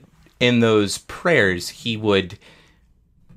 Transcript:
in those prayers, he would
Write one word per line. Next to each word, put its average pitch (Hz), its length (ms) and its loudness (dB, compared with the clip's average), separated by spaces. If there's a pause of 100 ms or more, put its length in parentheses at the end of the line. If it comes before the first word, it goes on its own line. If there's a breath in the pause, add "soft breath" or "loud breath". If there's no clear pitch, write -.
(400)
in 123 200 2
those 107 380 2
prayers, 101 720 0
he - 280 -8
would 98 420 -2 (1000 soft breath)